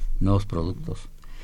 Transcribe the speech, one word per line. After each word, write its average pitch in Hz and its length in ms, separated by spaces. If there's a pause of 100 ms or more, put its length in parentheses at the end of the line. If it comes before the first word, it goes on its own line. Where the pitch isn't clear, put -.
(200)
nuevos 98 260
productos. 87 540 (440)